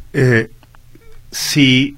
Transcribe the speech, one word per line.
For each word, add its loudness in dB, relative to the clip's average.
Eh, 0
si, 0